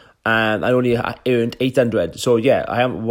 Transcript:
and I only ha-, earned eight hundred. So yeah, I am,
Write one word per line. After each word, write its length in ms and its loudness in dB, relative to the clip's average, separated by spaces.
and 380 0
I 80 2
only 240 2
ha-, 180 -4
earned 320 0
eight 160 0
hundred. 420 0
So 180 2
yeah, 300 2
I 160 -2
am, 280 -4